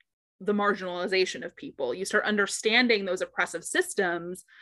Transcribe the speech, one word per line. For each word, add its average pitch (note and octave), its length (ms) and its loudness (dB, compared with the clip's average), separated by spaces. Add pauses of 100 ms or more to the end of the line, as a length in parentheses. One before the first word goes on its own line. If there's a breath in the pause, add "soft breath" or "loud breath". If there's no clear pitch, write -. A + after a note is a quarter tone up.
(400)
the G#3 140 0
marginalization F#3 880 0
of - 120 -12
people, C3 360 -4
you F#3 120 -6
start G#3 200 2
understanding G#3+ 800 2
those F#3 160 -2
oppressive F3 440 -4
systems F3+ 800 -2 (180 loud breath)